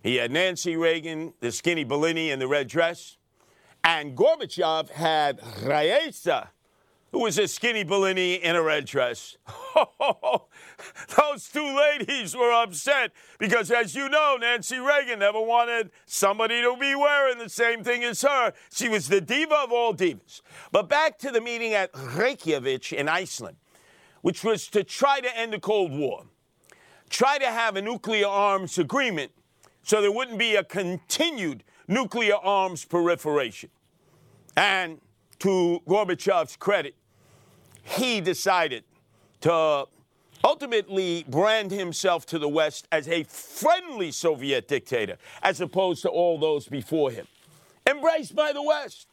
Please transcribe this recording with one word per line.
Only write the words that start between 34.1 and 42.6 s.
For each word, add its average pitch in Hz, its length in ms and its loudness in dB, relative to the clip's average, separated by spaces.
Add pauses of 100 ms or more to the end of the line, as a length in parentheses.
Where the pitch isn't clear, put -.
And 185 440 2 (400)
to 180 480 2
Gorbachev's 180 680 0
credit, 180 380 0 (880)
he 240 380 -2
decided 165 640 0 (560)
to 156 460 4 (580)
ultimately 196 840 0
brand 196 460 0
himself 180 540 -2
to 170 120 -6
the 147 100 0
West 151 440 0